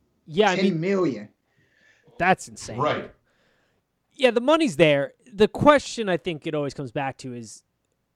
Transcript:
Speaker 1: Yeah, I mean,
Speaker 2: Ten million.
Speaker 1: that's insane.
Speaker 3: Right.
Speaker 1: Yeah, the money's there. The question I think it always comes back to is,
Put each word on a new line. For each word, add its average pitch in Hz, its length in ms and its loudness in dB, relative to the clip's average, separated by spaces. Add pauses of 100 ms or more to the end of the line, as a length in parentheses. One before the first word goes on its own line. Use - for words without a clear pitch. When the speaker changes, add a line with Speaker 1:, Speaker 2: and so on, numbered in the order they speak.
(260)
Speaker 1:
Yeah, 190 240 0
I 180 80 0
mean, 190 140 2
Speaker 2:
Ten 160 100 -4
million. 165 480 -2 (880)
Speaker 1:
that's 175 320 0
insane. 110 300 -12
Speaker 3:
Right. 147 340 -4 (1000)
Speaker 1:
Yeah, 254 180 2
the 233 100 0
money's 277 360 2
there. 147 360 4 (180)
The 208 160 4
question 247 600 2
I 175 80 0
think 165 300 -8
it 151 80 -4
always 143 180 -2
comes 131 180 -10
back 135 260 -6
to 127 160 -14
is, 117 280 -16 (540)